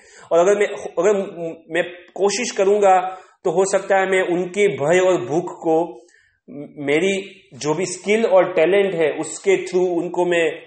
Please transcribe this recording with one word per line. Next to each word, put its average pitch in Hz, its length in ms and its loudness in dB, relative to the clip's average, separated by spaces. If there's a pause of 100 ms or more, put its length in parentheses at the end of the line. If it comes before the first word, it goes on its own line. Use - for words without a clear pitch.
(340)
और 165 60 4
अगर 196 200 4
मैं, 208 80 2
अगर 196 480 -2 (560)
मैं 170 140 -2 (300)
कोशिश 202 360 -2
करूंगा, 196 500 4 (440)
तो 190 60 0
हो 180 140 2
सकता 190 340 0
है 190 120 0
मैं 185 180 0
उनके 185 400 0
भय 147 300 2
और 180 280 2
भूख 156 180 -2
को, 165 600 -2 (760)
मेरी 190 460 0 (240)
जो 139 200 -2
भी 180 120 -4
स्किल 214 400 -2
और 180 260 4
टैलेंट 180 420 2
है, 160 180 0
उसके 160 540 -2
through 185 220 0
उनको 175 380 -2
मैं 170 240 0 (160)